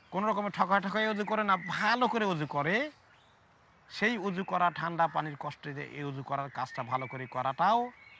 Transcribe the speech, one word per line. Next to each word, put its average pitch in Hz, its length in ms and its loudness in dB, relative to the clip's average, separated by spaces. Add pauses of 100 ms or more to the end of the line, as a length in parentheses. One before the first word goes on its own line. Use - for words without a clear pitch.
(100)
কোনো 202 180 0
রকমের 208 220 0
ঠকা 190 300 4
ঠকাই 202 280 0
উযু 208 160 0
করে 214 200 0
না, 196 120 4
ভালো 214 520 2
করে 220 160 2
উযু 160 220 2
করে, 175 440 0 (1000)
সেই 226 280 2
উযু 190 260 -2
করা, 175 260 2
ঠান্ডা 165 380 0
পানির 151 320 -2
কষ্টে 147 340 -8
যে 143 80 -6
এই 135 220 -8
উযু 139 180 -6
করার 139 280 -4
কাজটা 127 320 -6
ভালো 127 240 -4
করে 127 200 -8
করাটাও 175 640 2 (300)